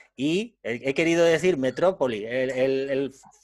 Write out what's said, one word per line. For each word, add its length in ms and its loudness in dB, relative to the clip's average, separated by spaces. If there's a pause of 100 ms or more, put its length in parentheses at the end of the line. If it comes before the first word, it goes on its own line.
(160)
y 460 -2
he, 280 -6
he 40 -2
querido 320 2
decir 320 2
Metrópoli, 680 0
el, 280 -4
el, 380 0
el 220 -2 (320)